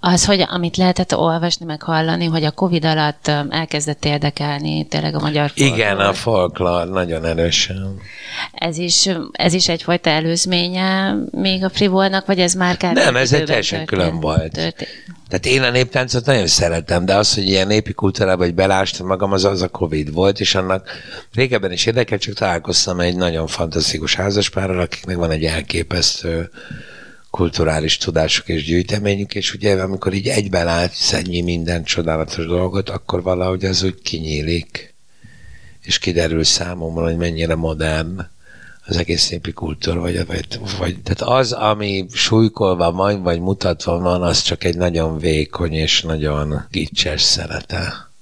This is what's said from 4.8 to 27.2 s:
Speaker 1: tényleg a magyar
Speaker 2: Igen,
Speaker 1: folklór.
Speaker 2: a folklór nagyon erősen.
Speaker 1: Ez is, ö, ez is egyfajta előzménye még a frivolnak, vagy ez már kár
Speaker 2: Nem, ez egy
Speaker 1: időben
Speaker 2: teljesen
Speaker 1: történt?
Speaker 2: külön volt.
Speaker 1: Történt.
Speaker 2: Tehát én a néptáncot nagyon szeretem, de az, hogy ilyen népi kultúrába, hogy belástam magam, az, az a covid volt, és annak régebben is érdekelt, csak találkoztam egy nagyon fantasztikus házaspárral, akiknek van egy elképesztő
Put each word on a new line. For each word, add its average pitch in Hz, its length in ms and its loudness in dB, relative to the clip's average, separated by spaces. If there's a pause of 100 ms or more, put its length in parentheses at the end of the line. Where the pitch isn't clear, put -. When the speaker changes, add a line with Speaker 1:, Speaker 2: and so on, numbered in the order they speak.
Speaker 1:
tényleg 151 280 -2
a 151 40 0
magyar 147 360 0
Speaker 2:
Igen, 113 320 4
Speaker 1:
folklór. 98 220 2
Speaker 2:
a 95 40 2
folklór 90 720 2
nagyon 87 380 -2
erősen. 92 720 0 (560)
Speaker 1:
Ez 165 240 -6
is, 175 280 2
ö, 180 260 -2
ez 170 220 2
is 185 140 2
egyfajta 170 420 0
előzménye 180 1040 0 (160)
még 190 320 0
a 190 60 2
frivolnak, 190 560 2
vagy 196 140 2
ez 175 140 4
már 180 240 2
kár 180 160 0
Speaker 2:
Nem, 147 220 4
ez 127 60 4
egy 131 60 4
Speaker 1:
időben 147 180 4
Speaker 2:
teljesen 143 400 0
Speaker 1:
történt? 98 160 0
Speaker 2:
külön 82 180 0
volt. 80 320 0
Speaker 1:
Történt. - 380 -6 (380)
Speaker 2:
Tehát - 180 -4
én 131 180 4
a 123 60 2
néptáncot 123 560 0
nagyon 113 220 4
szeretem, 85 580 2
de 95 100 4
az, 104 180 4
hogy 98 140 0
ilyen 95 200 4
népi 107 260 2
kultúrába, 95 500 2
hogy 87 120 2
belástam 95 520 2
magam, 95 240 0
az, 95 140 2
az 98 160 4
a 90 60 0
covid 76 460 -2
volt, 98 260 2
és - 160 0
annak 95 340 0 (440)
régebben 113 380 0
is 90 140 -2
érdekelt, 113 360 0
csak 104 120 -8
találkoztam 90 680 0
egy 90 160 2
nagyon 82 320 0
fantasztikus 80 680 -2
házaspárral, 95 640 0
akiknek 90 380 -4
van 85 140 0
egy 78 140 0
elképesztő 82 1040 -2 (800)